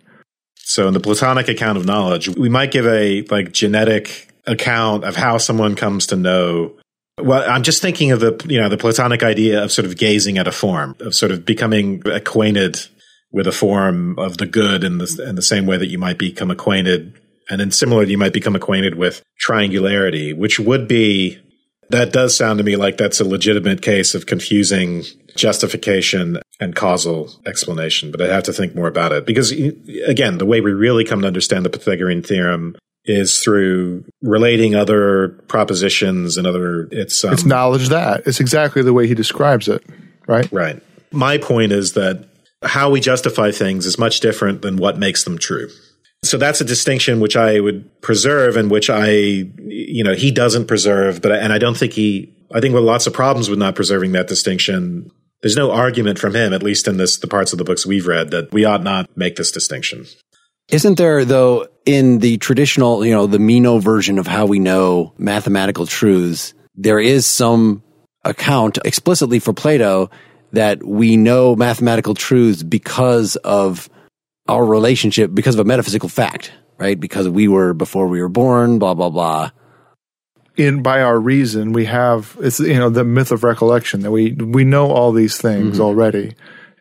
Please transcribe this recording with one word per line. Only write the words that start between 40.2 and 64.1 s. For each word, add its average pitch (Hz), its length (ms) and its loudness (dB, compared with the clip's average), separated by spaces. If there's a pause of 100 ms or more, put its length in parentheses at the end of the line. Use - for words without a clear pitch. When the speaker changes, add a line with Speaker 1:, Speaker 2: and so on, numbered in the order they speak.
Speaker 2:
right? 120 240 0
Speaker 1:
Right. 82 300 -4 (300)
My 143 280 0
point 113 320 0
is 101 220 -2
that 95 340 -2 (360)
how 139 280 0
we 139 100 4
justify 123 500 0
things 95 340 -2
is 92 120 -4
much 113 220 0
different 104 420 0
than 95 160 -4
what 92 220 0
makes 98 240 -2
them 87 160 -6
true. 64 280 -6 (560)
So - 140 0
that's 143 240 0
a 139 40 -2
distinction 123 540 0
which 107 160 0
I 110 240 4
would 101 420 -4
preserve 123 540 2
and 107 140 0
which 104 220 2
I, 107 180 0
you 101 920 -2
know, 98 100 0
he 131 160 0
doesn't 120 380 0
preserve, 98 560 0
but, 104 80 2
and 107 200 0
I 110 60 0
don't 120 180 0
think 120 180 -4
he, 104 380 -2 (220)
I 113 80 0
think 131 140 2
with 120 80 4
lots 117 240 2
of - 60 -6
problems 123 360 0
with 101 80 -2
not 98 160 0
preserving 95 380 -2
that 92 160 0
distinction. 90 840 -4 (320)
There's 107 140 0
no 135 160 0
argument 113 480 0
from 101 160 -2
him, 110 180 0
at 95 80 -4
least 101 260 -2
in 98 100 -2
this, 92 200 0
the - 100 -10
parts 98 240 -2
of 87 60 -8
the 87 60 -6
books 87 240 -4
we've 95 180 -2
read, 82 240 -2
that 85 240 -6
we 107 100 2
ought 104 200 2
not 92 340 -4
make 90 200 -4
this 85 140 -4
distinction. - 540 -8 (640)
Speaker 3:
Isn't 160 300 4
there, 151 260 4
though, 127 420 2 (200)
in 131 320 4
the 117 180 2
traditional, 123 640 2
you 117 120 2
know, 101 100 4
the 101 140 2
Meno 120 400 4
version 98 400 2